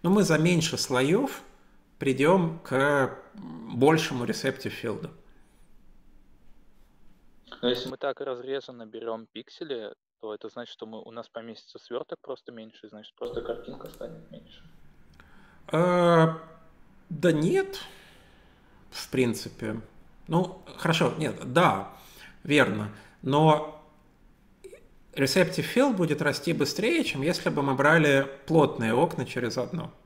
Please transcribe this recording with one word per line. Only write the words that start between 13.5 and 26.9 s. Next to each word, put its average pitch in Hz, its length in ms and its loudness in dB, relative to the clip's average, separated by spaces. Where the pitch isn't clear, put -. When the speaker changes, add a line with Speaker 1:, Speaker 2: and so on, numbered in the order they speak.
Speaker 2:
станет - 420 -16
меньше. - 320 -20
Speaker 1:
Э, 170 540 4
да 160 240 0
нет, 269 460 0
в - 200 -12
принципе. 110 680 -2
Ну, 170 320 -2
хорошо, 160 420 0
нет, 131 340 -6
да, 123 400 2
верно. 107 480 2
Но 151 500 4
Receptive 165 520 2
Field 254 220 4
будет 165 260 0
расти 151 300 0
быстрее, 220 520 0